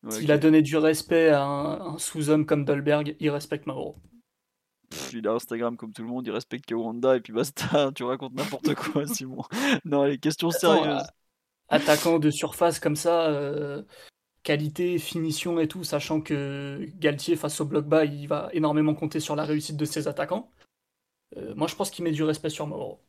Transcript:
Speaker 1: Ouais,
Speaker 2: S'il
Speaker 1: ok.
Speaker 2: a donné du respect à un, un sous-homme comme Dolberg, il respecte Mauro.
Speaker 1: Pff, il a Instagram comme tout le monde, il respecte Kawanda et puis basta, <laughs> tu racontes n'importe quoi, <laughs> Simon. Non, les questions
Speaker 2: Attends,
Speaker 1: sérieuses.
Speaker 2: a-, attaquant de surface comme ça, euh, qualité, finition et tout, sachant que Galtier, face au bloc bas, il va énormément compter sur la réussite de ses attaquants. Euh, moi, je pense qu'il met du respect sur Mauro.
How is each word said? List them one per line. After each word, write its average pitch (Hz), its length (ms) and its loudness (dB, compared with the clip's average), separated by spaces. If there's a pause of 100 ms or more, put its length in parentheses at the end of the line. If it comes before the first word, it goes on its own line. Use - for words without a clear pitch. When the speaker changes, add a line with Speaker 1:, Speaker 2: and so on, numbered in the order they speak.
Speaker 1:
Ouais, 110 100 -10
Speaker 2:
S'il 151 180 -2
Speaker 1:
ok. - 0 -
Speaker 2:
a 147 80 6
donné 156 240 8
du 151 160 2
respect 160 500 4
à 143 160 6
un, 151 500 -4
un 170 40 -12
sous-homme 151 480 2
comme 147 180 2
Dolberg, 147 560 0
il 151 80 0
respecte 147 380 -4
Mauro. - 300 -8 (920)
Speaker 1:
Pff, 135 240 -12
il 110 160 -4
a 110 40 2
Instagram 117 440 -2
comme 113 160 -12
tout - 80 -14
le 113 80 -8
monde, 123 180 -6
il 117 40 -4
respecte 120 340 -6
Kawanda 117 520 2
et 123 40 0
puis 113 140 -16
basta, 139 580 0
<laughs> - 20 -12
tu - 100 -8
racontes 127 280 -4
n'importe 139 420 -2
quoi, 147 320 -2
<laughs> - 0 -
Simon. 131 360 -8 (420)
Non, 143 200 2
les 143 120 2
questions 156 320 -2
Speaker 2:
Attends, 165 340 4
Speaker 1:
sérieuses. 151 200 -2
Speaker 2:
a-, - 120 -12 (540)
attaquant 151 500 4
de 151 120 4
surface 165 500 0
comme 151 160 0
ça, 165 300 2
euh, 143 560 -2 (600)
qualité, 156 560 0
finition 160 600 -2
et 156 80 2
tout, 180 160 -8
sachant 156 380 -2
que 139 720 -6
Galtier, 156 420 0
face 151 240 -4
au 151 60 -2
bloc 147 200 0
bas, 156 200 6
il 143 200 -6
va 147 280 -2
énormément 151 400 2
compter 156 260 -4
sur 151 160 -4
la 151 80 -2
réussite 151 320 -4
de 147 80 0
ses - 240 -4
attaquants. 180 420 -4 (840)
Euh, - 200 -10
moi, 147 120 -2
je - 80 -8
pense 190 140 -2
qu'il 175 140 -8
met 170 60 2
du 156 120 0
respect 156 260 0
sur 151 180 -4
Mauro. 139 420 -8